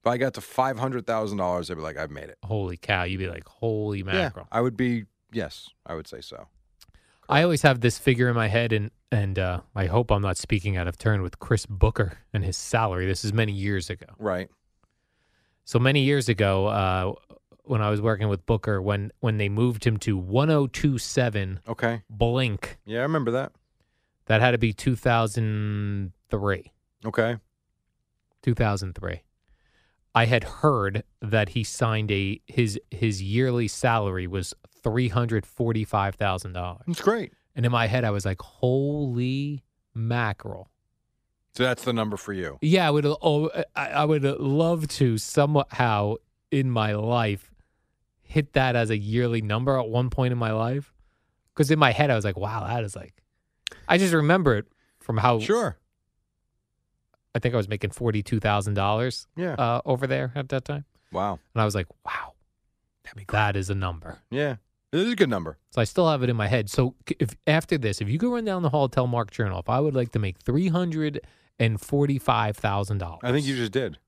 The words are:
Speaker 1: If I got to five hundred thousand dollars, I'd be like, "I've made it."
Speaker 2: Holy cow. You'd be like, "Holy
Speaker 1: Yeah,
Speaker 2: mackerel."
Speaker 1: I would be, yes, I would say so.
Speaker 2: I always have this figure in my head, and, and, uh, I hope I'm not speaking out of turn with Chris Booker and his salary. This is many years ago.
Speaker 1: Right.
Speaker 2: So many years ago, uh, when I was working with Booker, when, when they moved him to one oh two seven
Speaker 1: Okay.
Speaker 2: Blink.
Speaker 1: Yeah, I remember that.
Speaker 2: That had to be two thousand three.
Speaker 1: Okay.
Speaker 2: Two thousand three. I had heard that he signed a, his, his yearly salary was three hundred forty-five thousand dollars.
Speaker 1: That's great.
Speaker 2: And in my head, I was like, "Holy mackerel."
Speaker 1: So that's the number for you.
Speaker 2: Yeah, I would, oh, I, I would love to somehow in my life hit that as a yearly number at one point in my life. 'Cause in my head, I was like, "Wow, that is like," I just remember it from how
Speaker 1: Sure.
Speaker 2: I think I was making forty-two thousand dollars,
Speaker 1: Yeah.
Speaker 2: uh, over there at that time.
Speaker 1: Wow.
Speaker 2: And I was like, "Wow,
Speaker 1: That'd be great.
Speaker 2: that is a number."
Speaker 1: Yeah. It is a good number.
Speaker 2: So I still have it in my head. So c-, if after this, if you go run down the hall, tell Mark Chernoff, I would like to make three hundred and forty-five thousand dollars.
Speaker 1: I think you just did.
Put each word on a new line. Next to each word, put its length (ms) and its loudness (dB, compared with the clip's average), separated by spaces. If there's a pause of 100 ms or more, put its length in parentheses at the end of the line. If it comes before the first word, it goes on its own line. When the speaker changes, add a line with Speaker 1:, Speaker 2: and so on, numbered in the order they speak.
Speaker 1:
If 60 0
I 100 0
got 160 0
to 80 -12
five 360 -2
hundred 300 -4
thousand 300 -2
dollars, 340 -2
I'd 40 -6
be 60 -10
like, 160 -8
"I've 140 -8
made 180 -14
it." 140 -20
Speaker 2:
Holy 320 -4
cow. 280 -2
You'd 160 -4
be 100 -6
like, 180 -14
"Holy 520 -4
Speaker 1:
Yeah, 60 -6
Speaker 2:
mackerel." 460 -2
Speaker 1:
I 80 -2
would 160 0
be, 300 0 (260)
yes, 380 -8 (160)
I 100 -10
would 120 -12
say 120 -16
so. 280 -18 (800)
Speaker 2:
I 140 4
always 220 2
have 180 6
this 160 4
figure 320 4
in 60 0
my 140 2
head, 220 2
and, 200 0 (200)
and, 280 0
uh, 220 -2 (140)
I 120 0
hope 240 2
I'm 100 4
not 160 -2
speaking 400 -2
out 100 -2
of 80 -6
turn 280 2
with 160 -8
Chris 260 0
Booker 540 0 (120)
and 140 -2
his 100 -4
salary. 520 0
This 180 -4
is 80 -2
many 180 0
years 380 -4
ago. 160 -10 (140)
Speaker 1:
Right. 280 -4 (1160)
Speaker 2:
So 160 0
many 220 4
years 280 2
ago, 380 2
uh, 460 0 (500)
when 180 -2
I 80 2
was 100 0
working 280 0
with 180 -2
Booker, 340 0
when, 320 -4 (100)
when 180 0
they 100 0
moved 380 0
him 140 2
to 140 0
one 360 2
oh 160 4
two 320 0
seven 680 -2
Speaker 1:
Okay. 440 -2
Speaker 2:
Blink. 760 0
Speaker 1:
Yeah, 140 -6
I 40 0
remember 280 0
that. 220 -4 (720)
Speaker 2:
That 140 6
had 100 6
to 80 2
be 120 2
two 240 0
thousand 1160 0 (160)
three. 440 -2 (300)
Speaker 1:
Okay. 340 0 (1040)
Speaker 2:
Two 100 2
thousand 400 0
three. 300 -8 (880)
I 120 4
had 180 4
heard 600 0 (200)
that 260 2
he 140 -2
signed 480 -2
a, 340 -2
his, 340 -2 (120)
his 320 -2
yearly 440 0
salary 600 0
was 260 -6 (280)
three 280 0
hundred 380 0
forty-five 680 -2
thousand 400 -4
dollars. 320 -10
Speaker 1:
That's 160 -6
great. 320 0 (220)
Speaker 2:
And 100 0
in 60 2
my 160 2
head, 180 0
I 60 0
was 120 -2
like, 160 -2
"Holy 1200 -2 (320)
mackerel." 720 -4 (840)
Speaker 1:
So 80 0
that's 200 -2
the 80 -2
number 260 -2
for 160 -10
you. 280 -8
Speaker 2:
Yeah, 260 4
I 40 4
would, 140 2
oh, 440 2 (260)
I, 120 -2
I 180 0
would 180 2
love 680 0
to 280 2
somehow 960 2 (360)
in 180 2
my 240 0
life 560 0 (720)
hit 320 -2
that 220 4
as 160 2
a 60 2
yearly 440 0
number 380 0
at 100 -2
one 220 0
point 220 0
in 40 -2
my 140 -2
life. 420 -4 (600)
'Cause 160 4
in 80 4
my 120 8
head, 200 4
I 40 4
was 100 0
like, 120 -2
"Wow, 300 -4
that 160 -2
is 120 -10
like," 280 -18 (640)
I 100 6
just 160 4
remember 420 4
it 120 -4 (320)
from 180 -2
how 220 4
Speaker 1:
Sure. 380 0 (1600)
Speaker 2:
I 60 -2
think 140 2
I 40 2
was 100 0
making 240 -4
forty-two 480 -2
thousand 360 0
dollars, 600 0
Speaker 1:
Yeah. 200 -4
Speaker 2:
uh, 300 0
over 220 -2
there 280 -2
at 140 -6
that 160 -4
time. 200 -8 (260)
Speaker 1:
Wow. 280 -4 (140)
Speaker 2:
And 80 2
I 40 4
was 100 -2
like, 120 -2 (180)
"Wow, 280 -10 (720)
Speaker 1:
That'd 140 -20
be 80 -18
great. 120 -2
Speaker 2:
that 180 2
is 140 -2
a 60 -2
number." 440 -6 (100)
Speaker 1:
Yeah. 280 -2 (340)
It 80 0
is 120 0
a 40 -2
good 140 4
number. 280 -2 (140)
Speaker 2:
So 100 2
I 20 6
still 260 4
have 140 2
it 60 2
in 80 0
my 100 0
head. 220 0
So 260 2 (140)
c-, 100 -4
if 160 -2 (120)
after 300 2
this, 220 -2
if 80 -4
you 100 -2
go 160 0
run 120 -4
down 160 -2
the 80 2
hall, 180 2
tell 200 0
Mark 240 -2
Chernoff, 360 -2
I 140 2
would 120 0
like 200 0
to 60 0
make 200 -2
three 300 0
hundred 500 -2 (400)
and 220 2
forty-five 720 0
thousand 440 -2
dollars. 240 -8
Speaker 1:
I 100 0
think 120 0
you 120 -2
just 160 -4
did. 240 -4 (100)